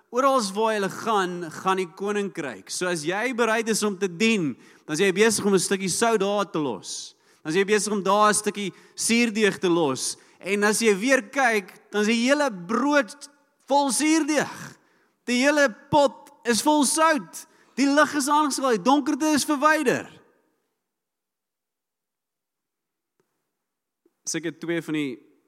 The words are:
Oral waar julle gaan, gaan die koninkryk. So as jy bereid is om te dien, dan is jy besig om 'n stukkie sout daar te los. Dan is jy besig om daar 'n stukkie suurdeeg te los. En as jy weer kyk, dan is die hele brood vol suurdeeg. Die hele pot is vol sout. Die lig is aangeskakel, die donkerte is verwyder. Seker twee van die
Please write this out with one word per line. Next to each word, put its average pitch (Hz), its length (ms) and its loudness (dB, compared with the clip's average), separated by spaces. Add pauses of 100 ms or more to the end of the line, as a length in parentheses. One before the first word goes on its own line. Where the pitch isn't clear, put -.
(120)
Oral 262 300 2
waar 214 320 -2
julle 202 160 -2
gaan, 180 640 -4
gaan 185 260 -2
die 190 100 -4
koninkryk. 170 840 -6
So - 180 -4
as 175 160 -4
jy 208 300 -4
bereid 226 360 0
is 208 140 0
om 208 120 -2
te 190 120 -4
dien, 175 500 0 (280)
dan 151 80 -8
is 151 60 -4
jy 196 140 2
besig 208 320 2
om 202 80 2
'n 185 60 4
stukkie 190 300 -2
sout 226 300 0
daar 202 320 -2
te 170 80 -4
los. - 560 -8 (280)
Dan 156 100 -6
is - 20 0
jy 196 100 2
besig 208 280 0
om 202 100 -2
daar 208 260 4
'n 208 40 2
stukkie 202 400 -4 (220)
suurdeeg 220 640 2
te 185 100 0
los. 151 480 -2 (220)
En 202 240 -2
as 208 160 2
jy 214 180 2
weer 262 240 2
kyk, 220 680 -2
dan 208 100 0
is 208 60 2
die 233 200 2
hele 285 240 2
brood 220 800 -2 (380)
vol 277 240 2
suurdeeg. 302 840 0 (480)
Die 247 200 2
hele 285 240 4 (200)
pot - 420 0 (120)
is 226 180 0
vol 302 220 4
sout. 311 640 0 (340)
Die 277 80 2
lig 285 280 4
is 277 120 -2
aangeskakel, 285 480 0
die 180 80 -4
donkerte 294 480 2
is 294 160 0
verwyder. 285 600 0 (4000)
Seker 160 320 -6
twee 170 220 -4
van 156 140 -4
die 139 160 -4 (340)